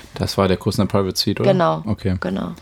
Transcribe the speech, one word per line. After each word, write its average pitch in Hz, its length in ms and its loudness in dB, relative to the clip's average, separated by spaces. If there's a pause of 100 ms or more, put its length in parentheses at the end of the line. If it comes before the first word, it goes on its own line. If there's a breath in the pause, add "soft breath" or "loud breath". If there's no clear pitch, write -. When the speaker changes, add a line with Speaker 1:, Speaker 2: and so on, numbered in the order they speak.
(140)
Speaker 1:
Das - 240 -2
war 98 80 4
der 92 100 2
Kuss - 220 -2
in 98 80 2
der - 100 -4
Private 95 220 0
Suite, - 220 -2
oder? 120 100 4
Speaker 2:
Genau, 160 340 2
Speaker 1:
Okay. 92 360 -2
Speaker 2:
genau. 175 420 -4